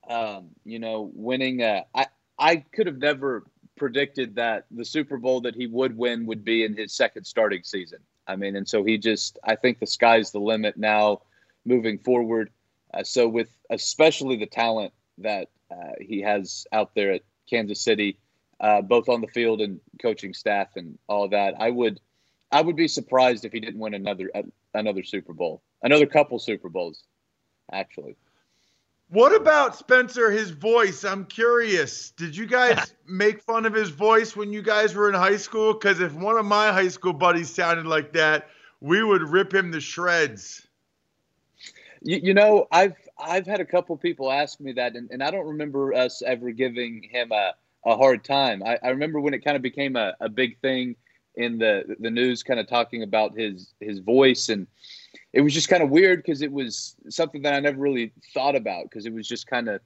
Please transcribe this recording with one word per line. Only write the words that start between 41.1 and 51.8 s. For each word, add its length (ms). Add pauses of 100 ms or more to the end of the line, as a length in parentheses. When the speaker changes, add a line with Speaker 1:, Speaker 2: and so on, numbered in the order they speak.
Speaker 1:
You, 200
you 120
know, 360
I've, 260 (220)
I've 280
had 140
a 40
couple 320
people 340
ask 300
me 120
that, 220
and, 160
and 120
I 80
don't 160
remember 480
us 260
ever 300
giving 600
him 220
a, 220 (320)
a 100
hard 280
time. 380
I, 200
I 80
remember 300
when 120
it 100
kinda 160
became 380
a, 240
a 80
big 320
thing 360 (380)
in 220
the, 420